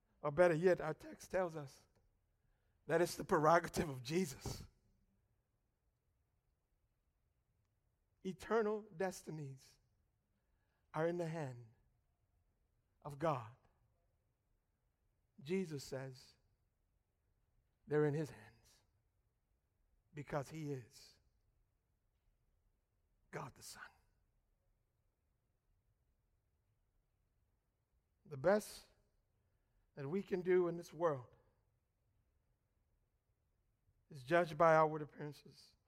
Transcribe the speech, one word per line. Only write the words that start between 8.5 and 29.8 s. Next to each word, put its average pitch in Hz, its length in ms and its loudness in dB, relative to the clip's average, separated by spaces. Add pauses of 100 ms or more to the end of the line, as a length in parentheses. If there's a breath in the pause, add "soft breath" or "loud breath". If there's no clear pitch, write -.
destinies 156 600 -6 (1300)
are 156 140 0
in 175 100 -2
the 170 100 -4
hand 151 280 -6 (1500)
of 143 140 -12
God. 147 200 0 (2000)
Jesus 160 380 -4
says 131 340 -10 (1700)
they're 151 180 2
in 143 80 2
his 151 160 -4
hands - 120 -20 (1700)
because 143 360 -6
he 151 220 -6
is 127 120 -6 (2500)
God 147 240 -10
the - 80 -20
Son. - 180 -18 (4000)
The 151 60 -8
best 180 320 2 (1300)